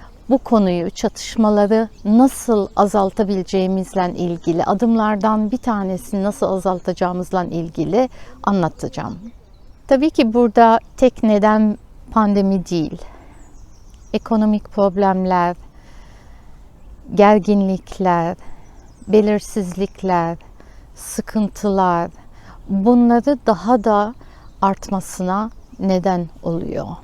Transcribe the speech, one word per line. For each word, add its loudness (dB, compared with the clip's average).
bu 4
konuyu, 0
çatışmaları 0
nasıl 2
azaltabileceğimizle 0
ilgili, -2
adımlardan 0
bir -4
tanesini -4
nasıl -2
azaltacağımızla -2
ilgili -2
anlatacağım. -4
Tabii 2
ki 0
burada 4
tek 2
neden 2
pandemi 0
değil. -4
Ekonomik 0
problemler, 0
gerginlikler, 2
belirsizlikler, 0
sıkıntılar, -2
bunları 4
daha 2
da 0
artmasına -4
neden 0
oluyor. -6